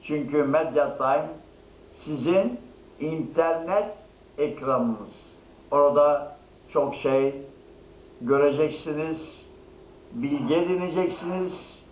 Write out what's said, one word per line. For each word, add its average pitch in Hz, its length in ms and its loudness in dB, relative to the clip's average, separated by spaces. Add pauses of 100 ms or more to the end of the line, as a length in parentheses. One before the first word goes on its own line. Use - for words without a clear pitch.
Çünkü 147 400 0
Media 143 540 2
Time 143 320 0 (680)
sizin 175 640 0 (400)
internet 165 920 0 (440)
ekranınız. 120 960 -2 (360)
Orada 143 680 4 (360)
çok 139 220 0
şey 135 480 0 (800)
göreceksiniz, 147 1300 0 (640)
bilgi 135 420 -2
edineceksiniz. 180 1400 -2